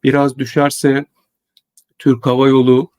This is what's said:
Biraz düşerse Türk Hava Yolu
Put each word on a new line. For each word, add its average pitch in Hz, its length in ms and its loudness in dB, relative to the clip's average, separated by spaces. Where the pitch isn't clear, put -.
Biraz 139 340 0
düşerse 139 680 -2
Türk 127 260 -2
Hava 131 220 0
Yolu 131 520 2